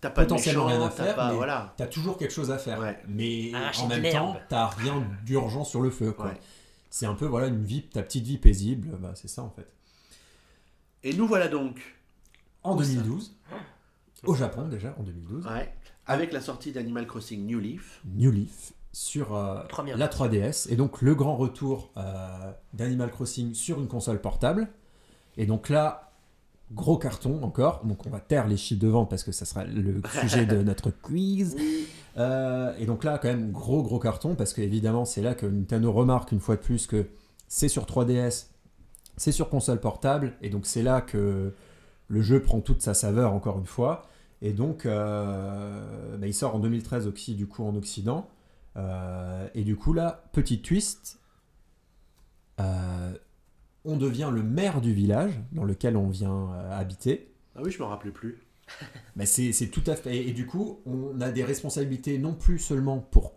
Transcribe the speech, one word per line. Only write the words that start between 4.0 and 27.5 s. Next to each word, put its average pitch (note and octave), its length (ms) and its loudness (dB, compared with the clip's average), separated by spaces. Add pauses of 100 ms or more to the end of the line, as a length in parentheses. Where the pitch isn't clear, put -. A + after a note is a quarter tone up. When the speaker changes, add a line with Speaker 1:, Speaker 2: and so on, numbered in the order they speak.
Speaker 3:
l'herbe. D#3 320 2
Speaker 2:
temps, - 60 -10 (100)
t'as A#2 160 2
rien A#2+ 360 -2 (220)
d'urgent B2+ 400 0
sur A#2+ 160 -4
le C3 80 2
feu, A2+ 240 -2
quoi. G#2 140 -6
Speaker 1:
Ouais. F#2+ 140 -8 (500)
Speaker 2:
C'est - 160 -4
un G#2 80 -2
peu, A#2+ 100 -4
voilà, C3 220 0
une A2+ 180 0
vie, A#2 200 -4
ta - 180 -6
petite B2 240 -4
vie C3+ 100 -4
paisible, A#2 640 8
bah, F2+ 140 -10
c'est - 140 -16
ça, - 140 -10
en A#2+ 60 -8
fait. - 180 -16 (1400)
Speaker 1:
Et C3+ 100 -2
nous G#3+ 120 2
voilà F#3+ 220 4
donc. C#3 480 -6 (680)
Speaker 2:
En F3+ 140 0
Speaker 1:
Où D3 60 2
ça ? C#3 60 2
Speaker 2:
deux C3 120 2
mille - 80 0
douze. E3 280 -6 (880)
Au F3+ 100 4
Japon, B2+ 340 -2
déjà, A#2+ 300 -8
en A2+ 60 -8
deux F#2 80 -10
mille E2+ 140 -12
douze. B2 200 -8
Speaker 1:
Ouais. A2+ 260 -6 (340)
Avec D#3+ 260 -2
la C#3 100 -4
sortie C3+ 300 -10
d'Animal A#2+ 340 -6
Crossing G#2+ 400 -8
New A#2 120 -2
Leaf. A2+ 420 -8 (140)
Speaker 2:
New A#2 160 6
Leaf, - 420 -2 (200)
sur, A#2+ 420 -6
euh, G2+ 340 -4
Speaker 3:
Première C#3 280 -6
Speaker 2:
la C#3 100 2
Speaker 3:
partie. - 100 -4
Speaker 2:
trois - 120 2
D G#2+ 100 4
S. A#2 320 -2
Et A#2 60 0
donc, C3 260 2
le C#3 120 8
grand C#3+ 220 2
retour, C3 600 -4
euh, F#2+ 560 -10 (220)
d'Animal B2 360 -2
Crossing A#2+ 440 -4
sur D3+ 260 -4
une B2+ 80 -4
console G#2+ 320 -2
portable. E3+ 480 2 (680)
Et A2 80 2
donc G#2+ 220 0
là, D3+ 420 2 (640)
gros D#3+ 240 4
carton C#3 460 -2
encore. B2+ 420 2